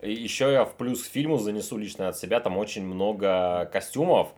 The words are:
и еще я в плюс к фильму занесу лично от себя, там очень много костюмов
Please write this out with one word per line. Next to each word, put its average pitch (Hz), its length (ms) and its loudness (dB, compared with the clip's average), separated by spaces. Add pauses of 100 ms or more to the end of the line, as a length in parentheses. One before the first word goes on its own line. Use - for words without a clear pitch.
и 104 100 -4
еще 117 380 0
я 131 140 6
в - 120 -4
плюс 123 280 -4
к - 60 -14
фильму 147 280 0
занесу 104 400 -4
лично 98 300 -6
от 90 100 -4
себя, 107 220 0
там 95 180 -2
очень 104 260 -4
много 92 880 0
костюмов 131 640 2